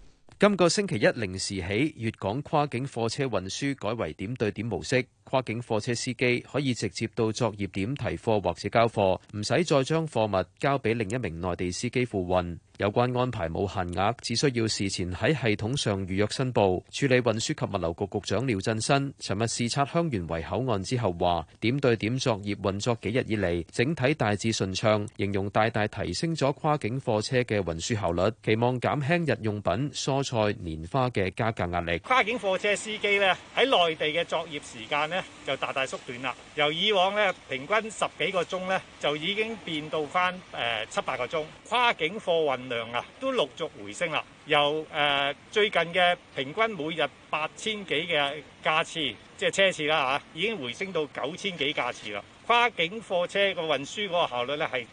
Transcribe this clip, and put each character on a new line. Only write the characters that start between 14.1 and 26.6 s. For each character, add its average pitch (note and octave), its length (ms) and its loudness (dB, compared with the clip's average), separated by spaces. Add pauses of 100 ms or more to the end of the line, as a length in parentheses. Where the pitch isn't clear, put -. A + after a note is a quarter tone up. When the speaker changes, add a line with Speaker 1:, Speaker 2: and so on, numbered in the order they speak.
Speaker 1:
只 A#2 160 -4
需 C#3+ 200 2
要 A2+ 80 2
事 G#2+ 240 -2
前 F2+ 240 -4
喺 A#2+ 200 2
系 A2+ 240 0
統 A2+ 180 -2
上 G2 320 0
預 F#2 60 -4
約 G#2 160 2
申 B2+ 240 -2
報。 F#2+ 360 4
處 - 180 0
理 B2+ 80 6
運 A#2+ 180 4
輸 A2+ 200 -2
及 G2+ 220 -2
物 - 20 0
流 E2+ 160 0
局 G#2 120 -4
局 G2+ 160 -2
長 G#2+ 260 -2
廖 A2+ 140 2
振 A2+ 180 -2
新 C#3 400 2
尋 G2+ 240 -2
日 A#2 60 2
視 A#2+ 180 -2
察 C#3 160 0
香 E3+ 260 0
園 G2 160 -2
圍 E2 220 -2
口 G2 240 -2
岸 G2 100 0
之 B2 160 -2
後 G#2+ 140 2
話： E2+ 340 0 (140)
點 A#2+ 180 2
對 B2+ 200 4
點 A#2 200 0
作 A#2+ 220 0
業 G2+ 160 -4
運 G2 240 -2
作 A#2 220 0
幾 F#2+ 80 -2
日 A#2 180 0
以 G#2+ 80 0
嚟， E2+ 340 0
整 C3 240 0
體 C#3 200 2
大 G#2+ 200 2
致 A2 200 0
順 F#2+ 200 -2
暢， G#2+ 320 4 (120)
形 G2 160 0
容 G2 160 -2
大 A2 200 4
大 G#2+ 200 0
提 F2 240 -4
升 E3 200 -2
咗 D3 200 2
跨 D3+ 240 0